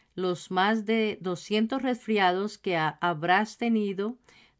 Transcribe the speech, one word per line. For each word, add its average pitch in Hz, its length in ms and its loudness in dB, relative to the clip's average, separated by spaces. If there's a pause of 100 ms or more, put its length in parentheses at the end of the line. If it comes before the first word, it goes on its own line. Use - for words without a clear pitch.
(140)
los 180 380 -4
más 202 340 2
de 220 340 0
doscientos 214 640 -2
resfriados 208 760 0
que 180 180 -2
ha-, 156 240 0
habrás 175 580 0
tenido 214 580 -2 (440)